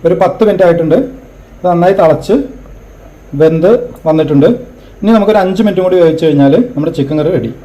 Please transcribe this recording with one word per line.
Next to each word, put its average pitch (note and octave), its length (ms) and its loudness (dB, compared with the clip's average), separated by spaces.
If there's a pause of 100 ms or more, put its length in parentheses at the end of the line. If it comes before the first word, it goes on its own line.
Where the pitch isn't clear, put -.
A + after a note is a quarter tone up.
ഒരു E3+ 160 0
പത്ത് F3+ 280 0
മിനിറ്റ് F#3 180 2
ആയിട്ടുണ്ട്. E3 300 0 (600)
ഇത് - 140 -8
നന്നായി F3+ 300 2
തിളച്ച് D#3+ 340 0 (1080)
വെന്ത് D#3+ 260 2 (380)
വന്നിട്ടുണ്ട്. D3+ 420 2 (500)
ഇനി G#3 140 0
നമുക്കൊരു G#3 260 2
അഞ്ച് F#3+ 240 -2
മിനിറ്റും F#3 220 0
കൂടി F#3 140 0
വേവിച്ച് E3 260 2
കഴിഞ്ഞാൽ C#3 260 2 (220)
നമ്മുടെ D3 220 -4
ചിക്കൻ D3 240 -4
കറി D3+ 140 -2
റെഡി. A2+ 160 -4 (140)